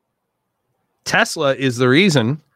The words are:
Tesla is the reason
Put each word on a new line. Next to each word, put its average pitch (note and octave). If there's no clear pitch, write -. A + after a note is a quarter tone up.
Tesla E3
is B2
the B2+
reason C#3+